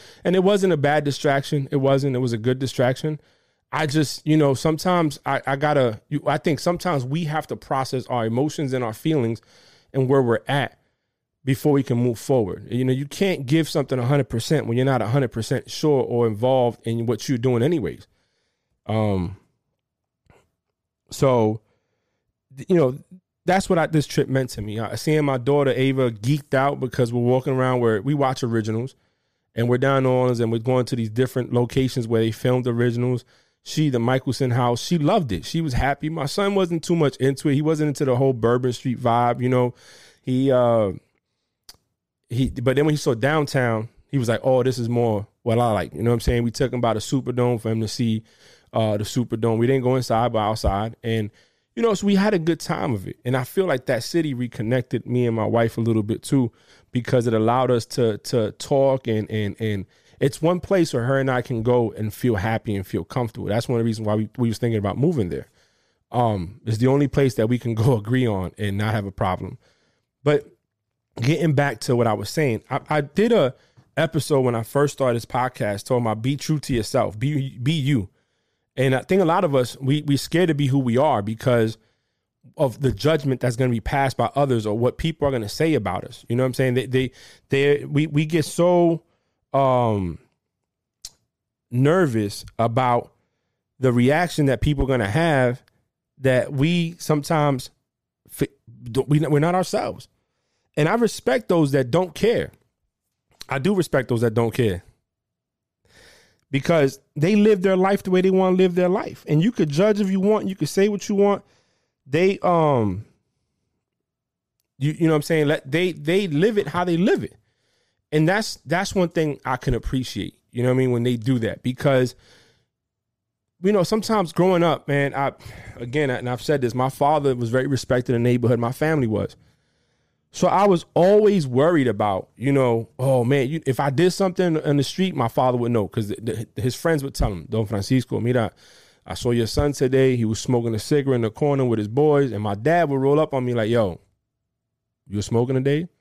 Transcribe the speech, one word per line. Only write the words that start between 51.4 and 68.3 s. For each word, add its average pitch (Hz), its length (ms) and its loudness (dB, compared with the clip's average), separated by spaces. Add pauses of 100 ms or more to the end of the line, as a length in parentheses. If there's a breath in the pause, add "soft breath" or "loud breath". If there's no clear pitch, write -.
you 226 80 -4
know, 226 100 4
so 202 140 -4
we 202 80 4
had 202 180 2
a 190 60 2
good 160 220 -2
time 131 340 -4
of 92 140 -8
it. - 160 -14
And 127 120 -2
I 131 80 -2
feel 190 220 -4
like 139 200 -4
that 123 180 -2
city 160 280 -2
reconnected 120 760 -4
me 123 200 0
and 113 80 0
my 110 100 -2
wife 113 320 0
a 120 40 -2
little 113 240 0
bit 110 180 -6
too, 127 300 0 (400 soft breath)
because 120 340 0
it 117 80 0
allowed 120 360 2
us 117 160 0
to, 113 320 0
to - 340 -2
talk. 135 560 0
And, 107 220 -2
and, 104 300 -4
and 104 260 -4 (340 soft breath)
it's 135 200 -2
one 175 200 0
place 180 340 0
where 120 100 -2
her 135 140 2
and 135 120 0
I 123 120 0
can 117 220 -4
go 120 280 2
and 107 220 -8
feel 120 220 0
happy 107 400 -2
and 95 100 -6
feel 87 180 -6
comfortable. 110 440 -6
That's 107 200 -2
one 120 120 0
of 117 40 0
the - 20 0
reasons 110 200 -4
why 104 80 0
we, 107 140 -2 (100)
we 120 100 0
was 107 100 -4
thinking 117 200 0
about 98 200 -2
moving 131 320 0
there. 65 180 -8 (640)
Um, 107 520 -2
it's 110 140 -2
the 127 100 2
only 139 200 2
place 139 260 0
that 110 140 0
we 120 100 0
can 117 160 -4
<laughs> - 20 -6
go 113 200 2
agree 120 300 -2
on 95 300 -2